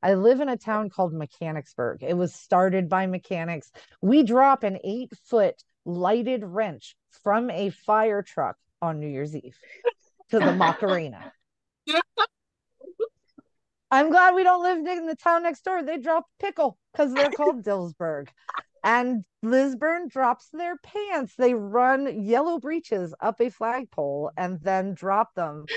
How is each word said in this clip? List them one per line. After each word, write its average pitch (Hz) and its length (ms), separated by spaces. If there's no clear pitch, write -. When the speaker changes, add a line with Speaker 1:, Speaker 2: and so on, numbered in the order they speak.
Speaker 1:
I 196 120
live 233 260
in 294 80
a 247 80
town 214 340
called 175 240
Mechanicsburg. 151 880
It 156 140
was 180 180
started 185 540
by 185 180
mechanics. 170 640
We 254 200
drop 262 420
an 190 200
eight-foot 214 760
lighted 202 600
wrench 180 520
from 226 280
a 190 200
fire 214 520
truck 131 340
on 160 180
New 151 80
Year's 147 280
Eve - 200
to 226 100
the - 120
Macarena. 170 800
Speaker 2:
<laughs> 320 160
Speaker 1:
I'm 285 200
glad 359 240
we 381 80
don't 359 200
live 349 240
in 349 200
the 320 100
town 339 260
next 339 220
door. 370 180
They 294 160
drop 320 280
pickle 320 380
'cause 285 200
they're 285 180
called 294 300
<laughs> - 20
Dillsburg. 165 640
And 240 400
Lisburn 269 640
drops 254 440
their 349 260
pants. 381 580
They 247 180
run 240 720
yellow 285 340
breeches 220 640
up 214 200
a 240 100
flagpole 160 840
and 180 240
then 190 340
drop 196 400
them 151 320